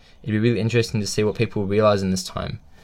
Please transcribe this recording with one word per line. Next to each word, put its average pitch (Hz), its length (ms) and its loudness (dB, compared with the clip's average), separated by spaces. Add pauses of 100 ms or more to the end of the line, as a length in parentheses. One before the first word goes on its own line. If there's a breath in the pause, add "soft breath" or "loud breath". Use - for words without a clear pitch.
(220 soft breath)
it'd 107 100 -6
be 107 60 2
really 113 220 2
interesting 113 400 0
to 101 60 -4
see 107 180 0
what 101 100 0
people 104 320 -2
realize 101 360 4
in 95 80 0
this 92 140 -2
time. - 360 -8 (240 soft breath)